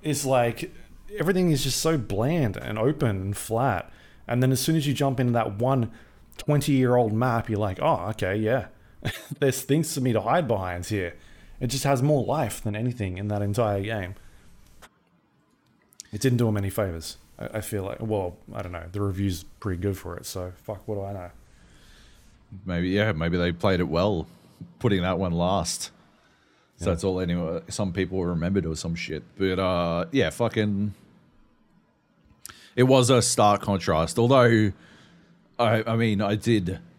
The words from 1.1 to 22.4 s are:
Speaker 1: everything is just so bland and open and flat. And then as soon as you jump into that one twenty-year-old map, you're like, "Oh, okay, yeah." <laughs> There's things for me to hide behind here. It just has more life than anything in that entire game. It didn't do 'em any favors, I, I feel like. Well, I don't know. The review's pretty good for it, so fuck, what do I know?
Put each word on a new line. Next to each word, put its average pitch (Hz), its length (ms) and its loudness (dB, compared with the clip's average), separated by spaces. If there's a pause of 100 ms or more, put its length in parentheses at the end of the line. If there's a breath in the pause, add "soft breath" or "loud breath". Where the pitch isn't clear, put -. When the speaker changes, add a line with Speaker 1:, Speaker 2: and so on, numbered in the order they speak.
Speaker 1:
everything 180 320 2
is 135 120 2
just 131 180 -2
so 160 160 2
bland 117 600 0
and 107 220 -6
open 135 300 2
and 98 280 -2
flat. 113 540 -2 (360 soft breath)
And 120 140 0
then 131 120 4
as 127 80 0
soon 160 160 2
as 143 100 0
you 147 60 0
jump 135 260 0
into 123 140 2
that 113 260 0
one 123 320 0 (460 loud breath)
twenty-year-old 127 760 2
map, 117 380 0
you're 107 100 0
like, 98 220 -2
"Oh, 131 300 0
okay, 101 260 -2
yeah." 110 300 0 (360 soft breath)
<laughs> - 360 -8
There's 135 220 2
things 156 320 0
for 143 60 -4
me 123 140 0
to 107 80 2
hide 135 260 0
behind 90 380 -2
here. 95 280 -4 (460 soft breath)
It 131 80 -2
just 131 160 -4
has 139 180 2
more 139 220 2
life 127 400 -2
than 104 120 -2
anything 110 420 -4
in 101 100 -6
that 104 140 -2
entire 101 400 0
game. 98 340 -6 (2000 soft breath)
It 104 100 -8
didn't 123 160 2
do 117 100 2
'em 107 100 0
any 98 120 -2
favors, 87 480 -4 (220)
I, - 180 -8
I 107 40 -6
feel 101 220 -6
like. 95 180 -8
Well, 98 360 -4 (160)
I 104 80 -8
don't 90 100 -10
know. 85 200 -10
The 101 100 -4
review's 98 420 -2 (160)
pretty 90 220 -4
good 98 160 -2
for 87 180 -12
it, - 100 -14
so 90 280 -10 (100)
fuck, 104 240 -12
what 107 80 -6
do 98 80 -6
I 98 100 -10
know? 90 160 -10 (1400 soft breath)